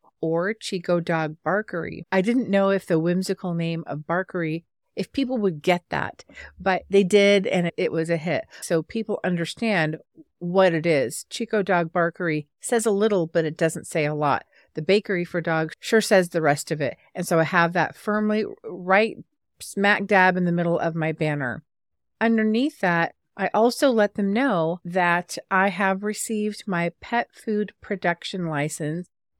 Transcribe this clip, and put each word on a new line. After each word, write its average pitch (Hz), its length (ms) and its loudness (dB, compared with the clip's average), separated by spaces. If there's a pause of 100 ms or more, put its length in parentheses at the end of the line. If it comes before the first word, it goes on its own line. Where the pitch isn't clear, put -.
(220)
or 170 320 -2
Chico 175 480 -2
Dog 160 420 -2
Barkery. 175 680 -6
I 190 100 2
didn't 226 280 0
know 196 200 2
if 196 160 0
the 170 120 0
whimsical 180 560 -2
name 165 320 -4
of 151 220 -10
Barkery, 170 560 -4 (320)
if - 160 -8
people 254 260 -2
would 185 240 -2
get 175 280 0
that, - 340 -6 (340)
but 185 320 -2
they 196 140 6
did, 202 420 4
and 175 300 0
it 175 160 -2
was 165 180 -2
a 170 80 0
hit. 151 280 -2 (160)
So 165 200 0
people 208 420 -6
understand 170 760 -2 (420)
what 175 340 4
it 160 120 0
is. 143 440 0
Chico 220 320 -4
Dog 175 300 0
Barkery 165 560 -2 (120)
says 233 260 -2
a 220 60 2
little, 196 360 2
but 165 180 0
it 156 120 -6
doesn't - 300 -2
say 156 180 -2
a 151 100 -2
lot. 147 300 0 (280)
The 156 80 -8
Bakery 190 440 0
for 175 160 -4
Dogs 160 380 -2
sure 226 220 2
says 185 280 4
the 165 120 -2
rest 151 300 2
of 156 100 -4
it. 123 160 -4 (160)
And 175 140 -6
so 170 120 2
I 160 40 4
have 170 300 2
that 170 220 -2
firmly 214 500 -2 (180)
right 190 540 0 (420)
smack 202 460 0
dab 185 300 6
in 180 100 0
the 170 60 2
middle 170 280 0
of 165 160 -2
my 160 160 -2
banner. 147 520 -4 (560)
Underneath 226 600 2
that, 170 360 0 (200)
I 196 180 -4
also 240 360 4
let 214 260 2
them 196 160 -2
know 185 540 0
that 175 520 0 (120)
I 190 200 4
have 190 340 -2
received 208 640 -4
my 170 240 -2 (100)
pet - 320 -4
food 208 480 -4
production 180 680 -4
license 151 600 -4 (320)